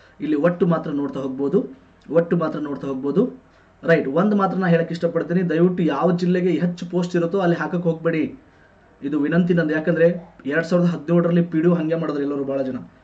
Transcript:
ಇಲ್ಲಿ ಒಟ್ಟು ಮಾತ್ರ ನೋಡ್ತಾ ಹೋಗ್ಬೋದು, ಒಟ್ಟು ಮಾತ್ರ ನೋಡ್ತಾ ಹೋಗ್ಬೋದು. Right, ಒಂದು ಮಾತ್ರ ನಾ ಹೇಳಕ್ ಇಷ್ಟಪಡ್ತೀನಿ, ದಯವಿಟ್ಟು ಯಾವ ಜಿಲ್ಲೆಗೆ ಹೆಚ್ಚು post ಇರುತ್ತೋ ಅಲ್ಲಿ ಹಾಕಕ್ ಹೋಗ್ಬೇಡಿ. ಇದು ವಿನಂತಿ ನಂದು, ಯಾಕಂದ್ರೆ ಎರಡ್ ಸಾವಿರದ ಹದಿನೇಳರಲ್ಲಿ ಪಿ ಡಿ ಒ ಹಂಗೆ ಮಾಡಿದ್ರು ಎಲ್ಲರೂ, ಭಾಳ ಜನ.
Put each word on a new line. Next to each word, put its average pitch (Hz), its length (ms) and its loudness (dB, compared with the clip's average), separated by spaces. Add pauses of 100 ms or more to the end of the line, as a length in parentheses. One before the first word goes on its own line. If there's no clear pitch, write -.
(200)
ಇಲ್ಲಿ 151 160 -2
ಒಟ್ಟು 175 300 2
ಮಾತ್ರ 160 240 0
ನೋಡ್ತಾ 139 300 -4
ಹೋಗ್ಬೋದು, 135 640 -2 (260)
ಒಟ್ಟು 170 260 2
ಮಾತ್ರ 160 220 -2
ನೋಡ್ತಾ 143 300 -8
ಹೋಗ್ಬೋದು. 139 540 -2 (400)
Right, 156 260 2
ಒಂದು 196 280 2
ಮಾತ್ರ 185 220 0
ನಾ 185 80 0
ಹೇಳಕ್ 165 260 2
ಇಷ್ಟಪಡ್ತೀನಿ, 170 580 -2
ದಯವಿಟ್ಟು 175 320 2
ಯಾವ 170 340 2
ಜಿಲ್ಲೆಗೆ 180 340 0
ಹೆಚ್ಚು 165 400 -2
post 175 260 -2
ಇರುತ್ತೋ 170 220 0
ಅಲ್ಲಿ 170 180 2
ಹಾಕಕ್ 165 260 -4
ಹೋಗ್ಬೇಡಿ. 160 600 -2 (600)
ಇದು 143 180 -2
ವಿನಂತಿ 170 340 2
ನಂದು, 156 200 0
ಯಾಕಂದ್ರೆ 165 640 0 (100)
ಎರಡ್ 160 200 -2
ಸಾವಿರದ 175 200 2
ಹದಿನೇಳರಲ್ಲಿ 170 560 2
ಪಿ 160 180 -2
ಡಿ 175 80 4
ಒ 175 60 4
ಹಂಗೆ 160 200 0
ಮಾಡಿದ್ರು 147 280 -2
ಎಲ್ಲರೂ, 139 220 -4
ಭಾಳ 135 180 -2
ಜನ. 131 140 -6 (280)